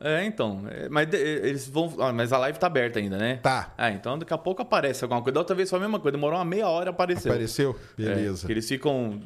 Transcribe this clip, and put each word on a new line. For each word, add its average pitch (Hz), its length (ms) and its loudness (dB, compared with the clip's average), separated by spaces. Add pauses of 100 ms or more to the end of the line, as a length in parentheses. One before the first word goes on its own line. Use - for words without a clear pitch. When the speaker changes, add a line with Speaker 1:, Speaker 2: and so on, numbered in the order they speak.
Speaker 1:
É, 156 240 0
então. 113 460 -2
É, - 180 -8
mas 151 200 2
de-, 190 100 2
eles 135 500 0
vão, 156 320 0
ah, 127 120 2
mas 120 200 0
a 131 60 6
live 143 200 0
tá 185 80 4
aberta 120 320 2
ainda, 98 200 0
né? 123 240 0
Speaker 2:
Tá. 131 340 0
Speaker 1:
Ah, 117 140 2
então 117 280 -4
daqui 165 140 -8
a 160 60 2
pouco 190 240 -2
aparece 139 420 0
alguma 120 160 0
coisa. 127 140 2
Da 151 60 4
outra 185 140 2
vez 185 140 0
foi 180 100 0
a 190 40 -2
mesma 208 180 -2
coisa. 147 160 2
Demorou 151 220 0
uma 180 60 0
meia 196 240 0
hora, 175 220 0
apareceu. 175 420 0
Speaker 2:
Apareceu? 120 440 0 (220)
Speaker 1:
É, 110 40 -4
Speaker 2:
Beleza. 98 440 0
Speaker 1:
que 113 60 0
eles 113 140 -2
ficam, 127 600 0